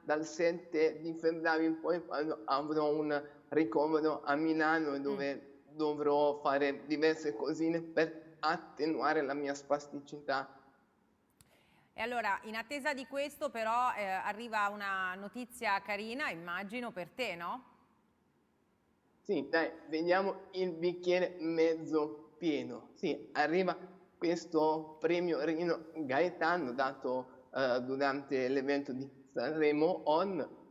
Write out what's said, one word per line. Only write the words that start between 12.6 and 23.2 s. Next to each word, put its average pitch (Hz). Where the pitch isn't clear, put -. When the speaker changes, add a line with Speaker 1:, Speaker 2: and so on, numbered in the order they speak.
Speaker 2:
di 262
questo, 285
però, 233
eh, 208
arriva 202
una 196
notizia 202
carina, 226
immagino, 190
per 175
te, 220
no? 185
Speaker 1:
Sì, 175
dai, 165
vediamo 180
il 185
bicchiere 180
mezzo 160
pieno. 127
Sì, -